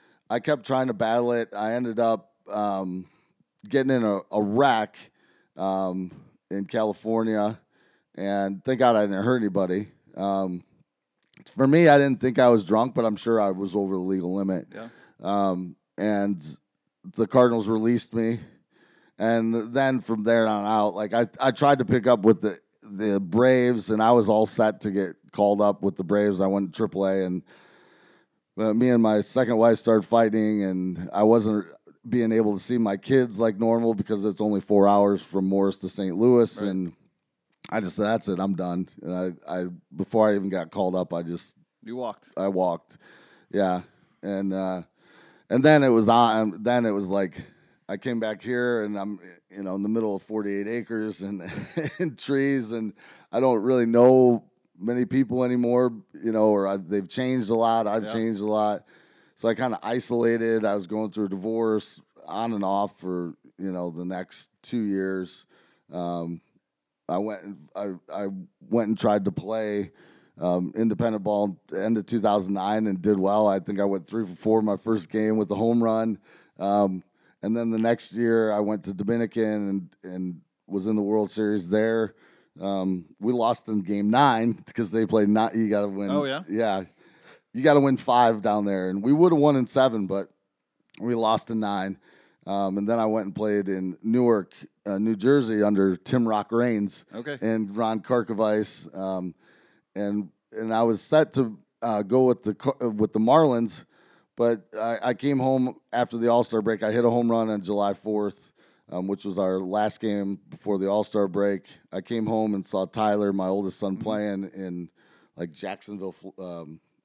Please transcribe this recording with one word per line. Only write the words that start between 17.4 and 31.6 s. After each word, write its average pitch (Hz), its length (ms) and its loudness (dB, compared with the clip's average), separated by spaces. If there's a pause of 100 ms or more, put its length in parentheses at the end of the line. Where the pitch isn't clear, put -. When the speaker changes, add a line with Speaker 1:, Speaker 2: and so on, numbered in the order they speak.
Speaker 1:
released 113 480 0
me. 117 240 0 (800)
And 113 540 0
then 131 280 0
from 107 220 -4
there 113 240 4
on 104 180 0
out, 107 300 0
like, 104 180 -4
I, 117 140 2 (120)
I 135 120 2
tried 143 280 4
to 123 60 -2
pick 120 220 0
up 120 140 4
with 104 200 6
the, 101 180 -4 (220)
the 101 380 -2
Braves, 120 720 2
and 107 100 0
I 113 100 6
was 117 180 6
all 110 160 4
set 107 360 0
to 107 100 -4
get 95 240 -2 (160)
called 101 300 2
up 101 220 2
with 95 140 -2
the 95 60 -6
Braves. 101 380 2
I 95 60 2
went 98 260 -2
to - 40 -10
triple 98 280 -2
A, 95 200 0
and, 90 180 -4 (1120)
uh, 107 160 0
me 120 160 2
and 120 120 4
my 107 200 4
second 120 360 -2
wife 113 200 6
started 110 300 2
fighting, 107 560 2
and 92 500 -4
I 101 100 2
wasn't 110 420 4 (420)